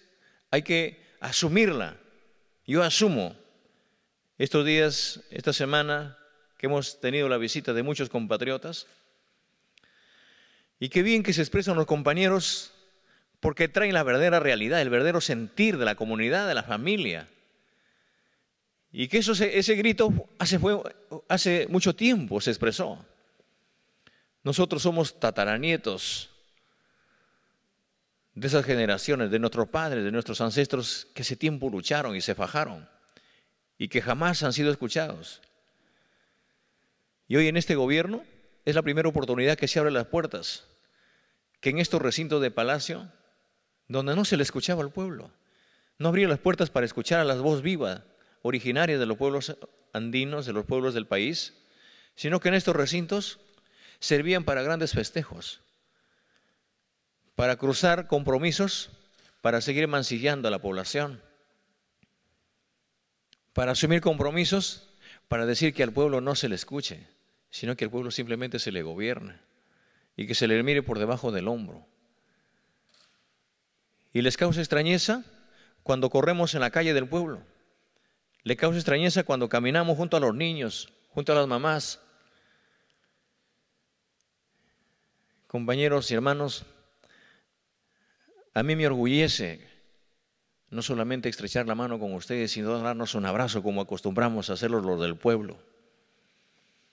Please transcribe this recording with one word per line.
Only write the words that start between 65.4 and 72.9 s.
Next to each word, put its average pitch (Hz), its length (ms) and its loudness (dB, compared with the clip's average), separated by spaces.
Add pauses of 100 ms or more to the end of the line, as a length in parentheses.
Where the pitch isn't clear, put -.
decir 131 280 0
que 135 100 0
al 117 100 -2
pueblo 139 280 2
no 139 140 -2
se 123 140 -2
le 98 60 -2
escuche, 131 520 -10 (420)
sino 120 260 -6
que 120 100 -4
al 107 60 -4
pueblo 123 200 -6
simplemente 120 480 -6
se - 120 -6
le 90 100 -4
gobierna 98 580 -6 (760)
y 101 120 -6
que 113 80 -4
se 120 120 2
le 110 160 4
mire 143 200 2
por 117 160 -4
debajo 120 320 -2
del 95 160 -4
hombro. 113 380 -8 (2250)